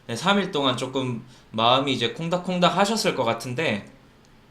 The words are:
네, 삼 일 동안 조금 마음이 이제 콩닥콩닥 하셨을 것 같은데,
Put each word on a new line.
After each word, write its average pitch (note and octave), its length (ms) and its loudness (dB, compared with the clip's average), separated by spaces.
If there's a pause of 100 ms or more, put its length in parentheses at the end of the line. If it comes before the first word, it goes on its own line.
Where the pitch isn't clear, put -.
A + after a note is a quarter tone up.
네, A#2 100 -8
삼 G3 220 2
일 F#3 140 -2
동안 C3+ 240 0
조금 B2+ 480 -4 (260)
마음이 B2+ 420 4
이제 A#2+ 180 0
콩닥콩닥 F3 680 0
하셨을 G3+ 380 2
것 C3 100 -2
같은데, A#2+ 680 -2 (600)